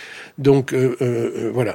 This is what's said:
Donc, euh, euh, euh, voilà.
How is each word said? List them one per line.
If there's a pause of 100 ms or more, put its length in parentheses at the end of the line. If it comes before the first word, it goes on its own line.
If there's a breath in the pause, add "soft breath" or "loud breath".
(380 loud breath)
Donc,
euh,
euh,
euh,
voilà.